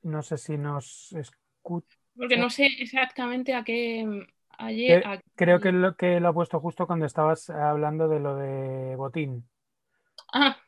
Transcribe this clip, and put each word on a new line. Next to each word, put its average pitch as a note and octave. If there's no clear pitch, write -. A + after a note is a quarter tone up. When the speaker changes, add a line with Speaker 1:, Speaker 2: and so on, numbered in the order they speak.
Speaker 1:
No D3+
sé D3
si D3+
nos C#3+
escucha. -
Speaker 2:
Porque B3
no A#3+
sé C#4
exactamente B3+
a A#3+
qué, A#3
a A3+
ye-, A#3+
Speaker 1:
Cre-, -
Speaker 2:
a -
qué C#4+
Speaker 1:
creo F3
que F#3
lo, F#3
que F3+
lo F3
ha E3
puesto E3
justo E3
cuando E3
estabas D#3+
hablando D3+
de D#3
lo C#3+
de C3
Botín. C3+
Speaker 2:
Ah. C4+